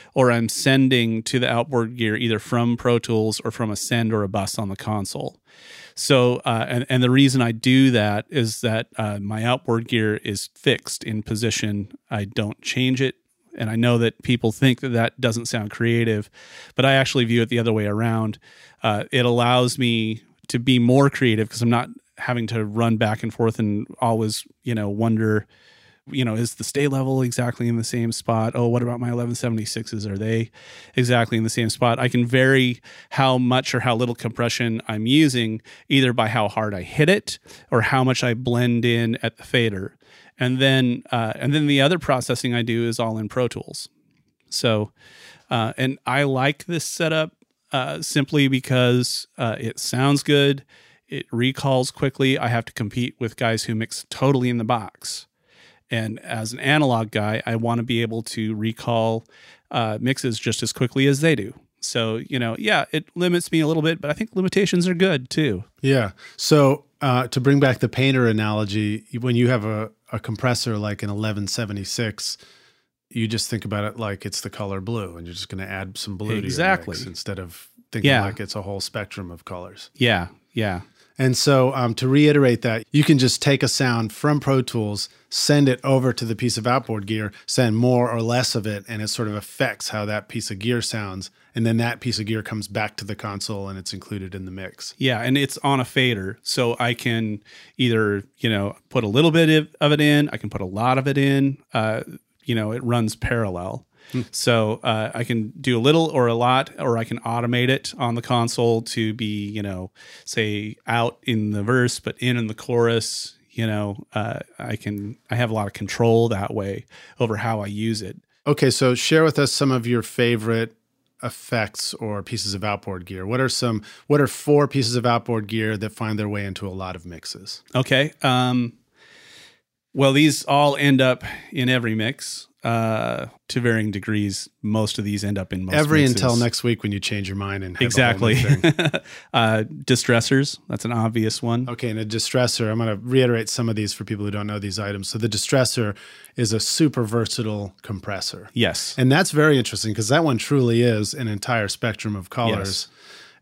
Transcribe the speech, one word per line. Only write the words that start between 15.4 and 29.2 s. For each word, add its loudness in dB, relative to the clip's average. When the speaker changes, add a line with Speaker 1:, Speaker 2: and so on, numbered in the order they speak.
Speaker 1:
sound -4
creative, 0
but 4
I 6
actually 2
view 2
it 0
the 0
other 2
way 0
around. -2
Uh, 0
it 4
allows 4
me 0
to -2
be 4
more 6
creative 2
'cause -6
I'm 2
not 0
having -2
to -4
run 0
back 0
and -6
forth 0
and -2
always, -2
you -4
know, -2
wonder, 0
you -2
know, -2
is -4
the -12
stay 0
level 0
exactly -2
in 0
the -2
same -2
spot? -2
Oh, 2
what 2
about -4
my -4
eleven -2